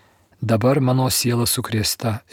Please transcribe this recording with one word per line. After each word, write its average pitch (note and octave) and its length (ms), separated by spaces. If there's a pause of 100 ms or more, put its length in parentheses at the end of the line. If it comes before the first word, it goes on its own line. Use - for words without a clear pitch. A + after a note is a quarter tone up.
(420)
„Dabar A#2 400
mano C3 280
siela A#2+ 380
sukrėsta A2 720 (140)